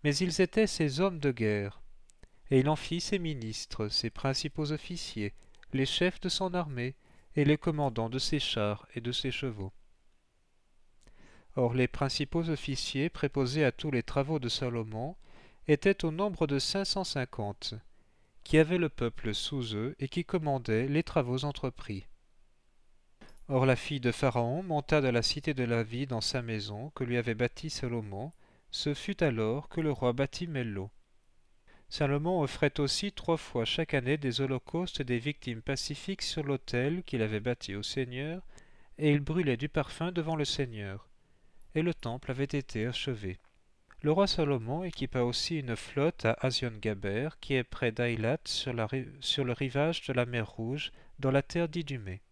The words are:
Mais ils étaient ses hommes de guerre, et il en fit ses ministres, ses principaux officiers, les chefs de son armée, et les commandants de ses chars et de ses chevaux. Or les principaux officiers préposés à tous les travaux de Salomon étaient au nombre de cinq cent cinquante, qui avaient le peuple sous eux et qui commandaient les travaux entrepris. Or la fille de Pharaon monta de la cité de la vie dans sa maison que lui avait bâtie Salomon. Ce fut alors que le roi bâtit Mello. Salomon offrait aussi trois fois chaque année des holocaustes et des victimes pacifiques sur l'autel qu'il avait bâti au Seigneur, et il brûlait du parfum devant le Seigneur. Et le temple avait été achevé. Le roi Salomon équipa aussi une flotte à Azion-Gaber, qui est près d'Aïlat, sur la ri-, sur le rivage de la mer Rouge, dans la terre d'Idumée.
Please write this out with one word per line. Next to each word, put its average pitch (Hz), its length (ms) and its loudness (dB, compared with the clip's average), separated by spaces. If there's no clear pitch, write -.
Mais 143 100 4
ils 180 240 0
étaient 202 280 4
ses 147 340 0
hommes 185 180 2
de 143 120 4
guerre, 104 500 0
et 131 80 8
il 139 100 6
en 156 60 4
fit 170 260 -4
ses - 160 0
ministres, 117 720 -4
ses - 220 -2
principaux 147 600 -2
officiers, 113 640 -4
les 131 140 2
chefs - 340 0
de 185 80 -2
son 185 240 -2
armée, 135 400 -2
et 147 100 4
les 151 120 6
commandants 131 520 0
de 127 100 -4
ses 147 200 0
chars 104 540 0
et 120 80 -6
de 123 100 -4
ses 127 200 -2
chevaux. 104 420 -6
Or 120 180 4
les 127 140 4
principaux 151 640 0
officiers 147 600 -2
préposés 139 560 2
à 123 60 6
tous - 180 -6
les 123 140 2
travaux 143 340 0
de 123 100 -2
Salomon 117 680 -4
étaient 175 380 4
au 160 60 2
nombre 175 340 0
de 143 140 2
cinq 196 260 0
cent 196 180 0
cinquante, 107 680 -4
qui 156 160 6
avaient 165 180 6
le 165 120 2
peuple 113 440 -2
sous 117 420 -4
eux 117 240 -4
et 135 80 -4
qui 175 160 -2
commandaient 135 640 0
les 147 160 2
travaux 131 400 0
entrepris. 123 640 -6
Or 131 160 6
la 131 100 8
fille 143 240 -4
de 123 120 4
Pharaon 127 500 2
monta 156 400 2
de 131 60 4
la 120 140 4
cité 147 320 0
de 131 100 0
la 117 180 2
vie 117 240 -2
dans 120 160 -4
sa 123 200 0
maison 110 500 -6
que - 120 -6
lui 120 140 0
avait 117 160 0
bâtie 123 360 0
Salomon. 117 640 -4
Ce - 220 0
fut - 300 -2
alors 117 460 2
que 170 120 -2
le 156 100 2
roi 123 220 2
bâtit 139 340 -2
Mello. 110 440 -4
Salomon 151 520 2
offrait 143 400 2
aussi 170 320 0
trois 165 240 0
fois - 260 -4
chaque - 300 -2
année 135 240 2
des 135 240 -2
holocaustes 135 580 -2
et 135 60 -2
des 123 140 0
victimes 120 420 -4
pacifiques - 600 -4
sur - 220 -2
l'autel 139 600 0
qu'il 120 180 -2
avait 107 180 0
bâti 117 360 -4
au 104 80 -4
Seigneur, 139 580 -4
et 147 160 6
il 143 80 4
brûlait 151 340 2
du 143 140 -4
parfum 165 420 -2
devant 165 240 0
le 151 80 0
Seigneur. 107 640 -4
Et 160 60 4
le 170 120 2
temple 123 380 -6
avait 131 120 0
été 135 420 -2
achevé. 107 520 -4
Le 151 100 4
roi 196 160 6
Salomon 143 560 0
équipa 135 380 -2
aussi 120 360 0
une 120 180 -2
flotte - 500 0
à 113 160 4
Azion-Gaber, 110 880 0
qui 139 140 0
est 127 80 4
près - 280 0
d'Aïlat, 117 540 2
sur - 280 -2
la 113 120 0
ri-, 131 220 -4
sur - 220 0
le 123 100 0
rivage 139 540 0
de 135 60 -2
la 123 120 4
mer 120 220 0
Rouge, 123 440 -4
dans 135 120 2
la 135 100 6
terre 170 260 0
d'Idumée. 135 540 -6